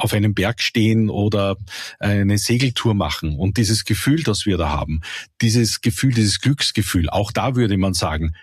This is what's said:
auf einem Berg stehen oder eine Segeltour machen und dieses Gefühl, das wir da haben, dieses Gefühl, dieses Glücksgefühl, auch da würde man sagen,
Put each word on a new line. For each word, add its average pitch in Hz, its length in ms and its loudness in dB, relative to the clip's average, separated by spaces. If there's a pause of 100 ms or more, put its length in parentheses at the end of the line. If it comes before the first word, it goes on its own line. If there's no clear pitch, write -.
auf 110 100 0
einem 104 200 2
Berg 98 300 -2
stehen 110 480 2
oder 98 460 0 (420)
eine 101 400 2
Segeltour 120 560 0
machen 78 420 -2
und 98 200 -2
dieses 110 280 2
Gefühl, 143 380 0
das 110 240 -2
wir 95 100 2
da 80 140 0
haben, 76 300 -2 (420)
dieses 113 380 2
Gefühl, 127 340 0
dieses 104 260 2
Glücksgefühl, 104 680 0
auch 104 220 -2
da 123 240 -2
würde 107 200 2
man 95 180 2
sagen, 80 380 -2 (100)